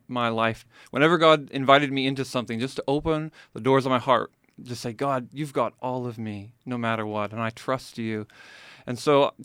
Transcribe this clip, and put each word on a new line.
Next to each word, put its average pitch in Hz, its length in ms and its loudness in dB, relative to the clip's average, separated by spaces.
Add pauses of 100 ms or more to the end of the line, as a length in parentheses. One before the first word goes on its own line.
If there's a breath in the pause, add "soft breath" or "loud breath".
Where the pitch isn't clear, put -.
my 120 200 0
life. 113 360 0 (260 loud breath)
Whenever 160 280 4
God 156 320 4
invited 139 420 4
me 135 140 0
into 135 180 -2
something, 117 360 -4
just 131 160 -6
to - 120 -8
open 156 440 -2 (200 loud breath)
the - 80 -12
doors 131 260 4
of 131 40 0
my 127 80 4
heart, 123 340 0 (300)
just 120 200 -12
say, 120 100 -6
"God, 131 400 -4
you've 139 200 -8
got 120 300 -2
all 127 240 -4
of 117 100 -10
me, 107 360 -10 (120)
no 123 140 -6
matter 113 260 -2
what, 104 280 -6
and 113 100 -8
I 113 80 -4
trust - 480 -8
you." 110 300 -6 (580 loud breath)
And 123 120 -6
so, 143 340 4 (120)